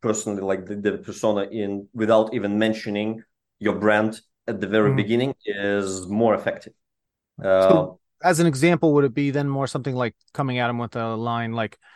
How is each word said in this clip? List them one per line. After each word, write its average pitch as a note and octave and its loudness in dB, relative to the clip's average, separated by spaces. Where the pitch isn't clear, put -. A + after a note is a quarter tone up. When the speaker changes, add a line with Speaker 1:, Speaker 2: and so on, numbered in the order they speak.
Speaker 1:
personally, G#2 -2
like, F#2+ -2
the, G2+ -8
the G2+ -2
persona G#2 -2
in, G2+ -6
without A2 2
even G2+ -2
mentioning A2 -2
your G#2 0
brand G#2+ 2
at G#2 -6
the G2 -4
very A2 4
Speaker 2:
Mm-hmm. C3+ 2
Speaker 1:
beginning A#2 0
is G2+ -4
more G#2+ 2
effective. - -4
Speaker 2:
So F#2+ 6
Speaker 1:
Uh, - 2
Speaker 2:
as E3+ 2
an E3+ 4
example, D#3 2
would C#3+ 6
it A#2+ -2
be C#3+ -2
then C#3+ -2
more C#3 -2
something C3 -6
like B2 -2
coming B2+ -2
at A#2+ 0
'em A#2+ -4
with A#2 -8
a A2+ -4
line A#2 -4
like, A2+ -6